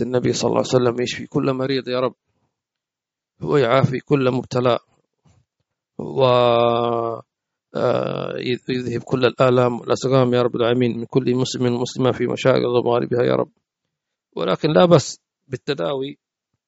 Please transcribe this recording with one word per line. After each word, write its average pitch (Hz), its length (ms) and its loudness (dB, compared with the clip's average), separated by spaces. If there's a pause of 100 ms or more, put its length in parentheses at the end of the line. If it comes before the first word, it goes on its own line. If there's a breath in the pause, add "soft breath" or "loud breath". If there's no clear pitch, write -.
النبي 123 300 0
صلى 117 160 0
الله 113 160 2
عليه 123 200 2
وسلم، 123 180 0
يشفي 117 240 -6
كل 139 260 -2
مريض 131 360 -2
يا 127 120 -2
رب، 127 140 -2 (1300)
ويعافي 131 580 2
كل 135 300 0
مبتلى، 123 480 0 (1200)
و، 135 260 -4 (1500)
آه، 107 600 -4
يذ-، 127 340 -8
يذهب 123 320 -6
كل 127 220 -2
الآلام 123 560 2
والأسقام 127 540 0
يا 123 80 2
رب 120 140 -2
العالمين 120 420 0
من 117 60 -8
كل 123 300 0
مسلم 123 400 -2
ومسلمة 123 380 -2
في 123 140 -2
مشارق 123 420 2
ومغاربها 120 540 0
يا 127 120 2
رب. 127 160 -2 (840)
ولكن 170 340 -2
لا 180 140 6
بأس 170 360 4 (280)
بالتداوي 143 680 -6 (500)